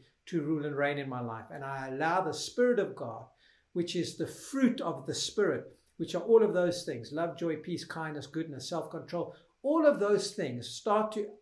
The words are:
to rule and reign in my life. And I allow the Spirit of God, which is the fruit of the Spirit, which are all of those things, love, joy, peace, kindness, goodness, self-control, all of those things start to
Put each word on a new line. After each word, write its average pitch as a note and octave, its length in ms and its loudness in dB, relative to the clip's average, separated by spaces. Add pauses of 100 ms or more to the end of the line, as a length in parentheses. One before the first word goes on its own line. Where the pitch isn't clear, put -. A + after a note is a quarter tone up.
(280)
to E3+ 140 -2
rule D3 240 0
and C#3+ 120 -4
reign C#3+ 200 2
in C#3 120 -4
my B2 100 -6
life. A2+ 320 -6
And D3+ 100 -10
I C3+ 280 -6
allow D#3+ 320 2
the D#3 120 -2
Spirit A#3+ 460 2
of E3 160 -2
God, A#2+ 300 -10 (480)
which F3 240 -2
is - 180 -4
the D#3 100 -2
fruit - 540 0
of - 260 -4
the D#3 80 -4
Spirit, - 640 0 (220)
which E3 180 -6
are F3 60 -2
all A3+ 200 8
of G3+ 120 4
those F3 300 2
things, A#2+ 280 -6
love, E3 260 -4
joy, E3 200 -2
peace, E3 260 -6
kindness, D#3 440 -8
goodness, D3 420 -8
self-control, E3 640 -6 (260)
all D4+ 240 4
of A#3 140 8
those G3+ 320 2
things B2 380 -4
start G#3+ 420 2
to - 160 -4 (140)